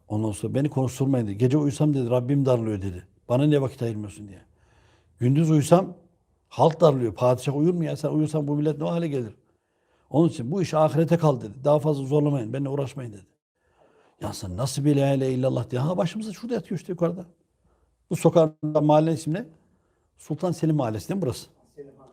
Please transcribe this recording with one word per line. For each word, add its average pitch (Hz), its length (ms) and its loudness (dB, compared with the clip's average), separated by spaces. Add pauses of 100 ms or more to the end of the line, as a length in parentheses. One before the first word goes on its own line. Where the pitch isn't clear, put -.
Ondan 110 220 -4
sonra, 104 240 -6
"Beni 143 160 0
konuşturmayın." 131 560 -2
dedi. 101 120 -8
"Gece 127 200 4
uyusam," 147 360 2
dedi, 123 160 -2
"Rabbim 131 360 0
darlıyor." 110 360 0
dedi. 90 240 -8 (220)
"Bana 127 160 2
niye 147 180 4
vakit 127 200 -6
ayırmıyorsun?" 104 460 -8
diye. 95 140 -20 (760)
"Gündüz 143 320 2
uyusam 170 440 4 (540)
halk 151 320 2
darlıyor." 131 340 4
"Padişah 127 420 0
uyur 165 180 2
mu 170 100 -2
ya? 147 120 -4
Sen 143 120 -6
uyursan 151 400 -2
bu 147 80 -2
millet 147 220 -2
ne 165 100 -6
hale 170 200 -4
gelir?" 123 260 -6 (760)
Onun 160 180 4
için, 123 220 -6
"Bu 190 120 -2
iş 156 120 -2
ahirete 156 420 2
kal." 151 240 2
dedi. 113 240 -12
"Daha 147 140 4
fazla 143 260 -2
zorlamayın, 139 480 0
benimle 135 160 -4
uğraşmayın." 131 440 -8
dedi. 95 140 -20 (920)
Ya 104 120 -8
sen 90 240 -10
nasıl 135 280 -4
bir 147 120 4
la 139 180 2
ilahe 131 160 0
illallah 127 400 -2
diye. 123 100 -4
Ha, 170 160 -2
başımızda 208 360 -4
şurada 240 220 -10
yatıyor 185 260 -6
işte - 120 -10
yukarıda. 175 320 -4 (840)
Bu 165 60 -2
sokağın, 160 460 4
mahallenin 151 540 2
ismi 156 180 -6
ne? 214 120 -6 (720)
Sultan 165 340 -4
Selim 156 240 0
Mahallesi 110 320 -2
değil 190 80 -4
mi 190 60 -4
burası? 127 240 -4 (680)